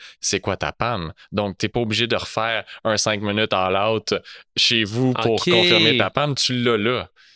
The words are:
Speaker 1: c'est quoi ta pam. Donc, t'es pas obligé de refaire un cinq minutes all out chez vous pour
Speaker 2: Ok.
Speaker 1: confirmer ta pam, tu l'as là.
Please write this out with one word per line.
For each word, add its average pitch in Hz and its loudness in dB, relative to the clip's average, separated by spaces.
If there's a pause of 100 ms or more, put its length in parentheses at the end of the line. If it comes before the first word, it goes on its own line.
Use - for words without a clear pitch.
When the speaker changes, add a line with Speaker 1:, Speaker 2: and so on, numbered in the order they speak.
(200)
Speaker 1:
c'est - -2
quoi 98 -2
ta 73 -4
pam. 110 -4 (180)
Donc, 101 -2
t'es 110 -2
pas - -2
obligé 113 0
de 117 0
refaire 110 -2 (200)
un 110 2
cinq 107 0
minutes 107 0
all 92 2
out 107 0 (400)
chez 113 2
vous 123 0
pour 117 0
Speaker 2:
Ok. - 0
Speaker 1:
confirmer 175 4
ta 98 2
pam, 143 0
tu - -2
l'as 120 2
là. 107 -2 (260)